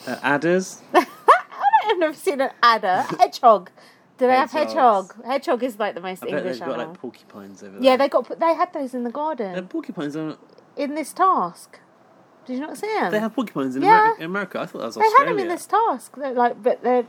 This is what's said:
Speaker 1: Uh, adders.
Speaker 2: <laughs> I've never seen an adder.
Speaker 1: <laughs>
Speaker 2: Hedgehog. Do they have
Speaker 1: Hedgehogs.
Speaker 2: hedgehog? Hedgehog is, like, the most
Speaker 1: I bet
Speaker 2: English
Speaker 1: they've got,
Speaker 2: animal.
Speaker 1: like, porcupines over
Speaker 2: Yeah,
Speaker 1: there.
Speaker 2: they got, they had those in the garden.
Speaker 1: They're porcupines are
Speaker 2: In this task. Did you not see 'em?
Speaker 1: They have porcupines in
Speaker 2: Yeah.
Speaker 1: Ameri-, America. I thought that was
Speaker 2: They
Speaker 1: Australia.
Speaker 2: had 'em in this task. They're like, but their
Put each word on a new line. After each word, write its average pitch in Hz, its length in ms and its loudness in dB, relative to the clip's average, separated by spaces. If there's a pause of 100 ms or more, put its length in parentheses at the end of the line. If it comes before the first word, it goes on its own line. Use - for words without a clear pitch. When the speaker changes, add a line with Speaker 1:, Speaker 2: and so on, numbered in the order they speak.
Speaker 1:
Uh, 123 160 -6
adders. 160 640 0
Speaker 2:
<laughs> - 60 -20
I've 640 1080 2
never 311 140 0
seen 285 280 -4
an 247 100 -2 (100)
adder. 220 500 4
Speaker 1:
<laughs> - 80 -8
Speaker 2:
Hedgehog. 214 500 4 (480)
Do 254 100 2
they 254 80 6
have 262 160 2
Speaker 1:
Hedgehogs. 233 640 2
Speaker 2:
hedgehog? 226 100 -20
Hedgehog 254 380 -2
is, 196 160 -4
like, 208 160 -4
the 170 60 -12
most 185 220 -10
Speaker 1:
I 113 40 -8
bet 147 120 -4
Speaker 2:
English 135 200 -6
Speaker 1:
they've 120 80 -8
got, 131 80 -4
Speaker 2:
animal. 123 180 -8
Speaker 1:
like, - 80 -20
porcupines 101 600 -18
over 98 160 -18
Speaker 2:
Yeah, 254 180 6
Speaker 1:
there. - 0 -
Speaker 2:
they 269 120 2
got, - 300 -2
they 330 160 2
had 349 180 -2
those 269 200 -8
in 247 100 -6
the 233 80 -6
garden. 247 420 -6
Speaker 1:
They're 185 100 -8
porcupines 180 520 -10
are 156 220 -8 (400)
Speaker 2:
In 285 180 -6
this 311 180 -8
task. 302 680 -2 (640)
Did 254 100 -8
you 254 60 -6
not 302 160 -12
see 427 200 -6
'em? 202 140 -2
Speaker 1:
They 214 80 0
have 220 160 -4
porcupines 135 400 -4
in 135 80 -4
Speaker 2:
Yeah. 427 340 6
Speaker 1:
Ameri-, 160 80 -12
America. 185 360 -6
I - 40 -6
thought - 140 -12
that 110 80 -6
was - 80 -10
Speaker 2:
They 415 60 -2
Speaker 1:
Australia. 440 280 4
Speaker 2:
had 480 40 -2
'em 415 60 -2
in 359 100 -4
this 339 160 -8
task. 392 520 -2
They're 269 160 -8
like, 240 300 0
but - 200 0
their 247 260 2